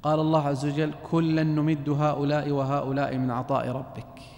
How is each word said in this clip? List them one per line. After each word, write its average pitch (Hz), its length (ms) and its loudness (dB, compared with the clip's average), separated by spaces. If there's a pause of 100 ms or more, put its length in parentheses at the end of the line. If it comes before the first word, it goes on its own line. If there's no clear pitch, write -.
قال 156 160 2
الله 156 280 2
عز 139 180 -2
وجل: 151 260 0 (200)
"كلاً 160 320 2
نمد 151 460 2
هؤلاء 143 640 0
وهؤلاء 135 680 0
من 127 140 0
عطاء 123 380 0
ربك" - 520 -10 (160)